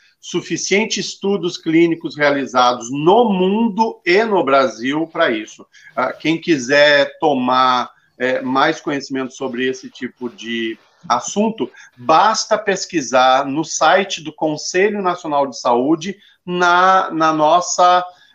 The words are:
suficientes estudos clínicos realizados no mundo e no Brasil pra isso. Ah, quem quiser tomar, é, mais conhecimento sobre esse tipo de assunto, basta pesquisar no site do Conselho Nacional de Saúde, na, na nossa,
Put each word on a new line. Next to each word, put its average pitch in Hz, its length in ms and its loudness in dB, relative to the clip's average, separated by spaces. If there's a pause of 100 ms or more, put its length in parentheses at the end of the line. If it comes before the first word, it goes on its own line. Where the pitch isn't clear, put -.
(200)
suficientes 185 840 -4
estudos 190 500 -4
clínicos 165 600 0
realizados 123 720 0
no 196 420 2
mundo 202 720 0
e 180 200 2
no 190 200 0
Brasil 135 640 0
pra 160 240 -2
isso. 107 340 -8 (320)
Ah, 127 160 -4
quem 160 280 -2
quiser 143 800 2
tomar, 127 720 0 (280)
é, 127 240 -2
mais 135 380 0
conhecimento 135 520 -6
sobre 127 340 -6
esse 131 220 -6
tipo 120 400 -12
de 113 480 -8 (320)
assunto, 202 640 -2 (260)
basta 175 600 2
pesquisar 131 880 0
no 143 180 -4
site 185 580 0
do 151 100 -12
Conselho 185 680 -2
Nacional 156 460 -2
de 127 120 -14
Saúde, 151 580 0 (280)
na, 180 680 2
na 160 200 2
nossa, 175 720 2 (300)